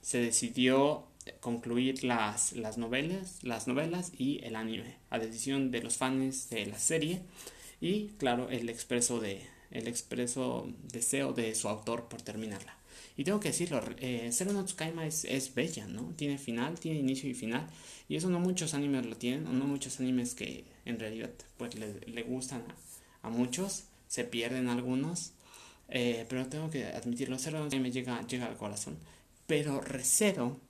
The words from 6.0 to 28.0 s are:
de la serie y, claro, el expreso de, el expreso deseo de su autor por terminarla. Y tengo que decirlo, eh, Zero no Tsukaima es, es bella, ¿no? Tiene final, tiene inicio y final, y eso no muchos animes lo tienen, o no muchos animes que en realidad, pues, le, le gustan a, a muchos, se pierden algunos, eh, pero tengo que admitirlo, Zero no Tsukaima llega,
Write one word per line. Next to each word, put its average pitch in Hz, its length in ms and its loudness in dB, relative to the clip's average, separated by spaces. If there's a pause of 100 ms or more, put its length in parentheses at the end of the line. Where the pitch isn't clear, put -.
de 110 160 0
la 104 120 -6
serie 160 440 2 (580)
y, 208 380 2
claro, 123 320 2
el 117 180 -2
expreso 120 540 2
de, 98 200 -2 (300)
el 113 160 -4
expreso 120 800 -2 (240)
deseo 135 400 2
de 113 240 0
su - 140 0
autor 117 400 -2
por 117 120 -10
terminarla. 107 540 -6 (400)
Y 143 80 -2
tengo 202 160 4
que 170 100 0
decirlo, 160 320 2 (160)
eh, 120 340 -2
Zero 196 220 2
no 196 120 2
Tsukaima 165 400 -2
es, 151 200 0
es - 280 0
bella, 127 340 0
¿no? 160 280 -6
Tiene 143 220 0
final, 135 420 -2
tiene 156 200 0
inicio 135 300 2
y 123 60 -2
final, 120 320 -2 (420)
y 147 60 2
eso 170 140 2
no 175 100 4
muchos 180 340 2
animes 143 320 2
lo 113 120 -4
tienen, 131 300 0
o 143 60 0
no 131 120 4
muchos 139 340 -2
animes 127 340 2
que - 320 -6 (200)
en 117 140 -2
realidad, 113 300 -4 (280)
pues, 117 180 -6
le, 107 320 -6
le 117 160 -4
gustan 123 400 -4 (580)
a, - 60 -6
a - 20 -2
muchos, 127 540 0 (240)
se - 160 -2
pierden 123 440 0
algunos, 127 680 0 (560)
eh, 120 380 2
pero 127 200 0
tengo 156 240 -2
que 131 140 -2
admitirlo, 120 520 -2
Zero 156 220 -2
no 151 80 -2
Tsukaima 135 220 2
llega, 123 360 -2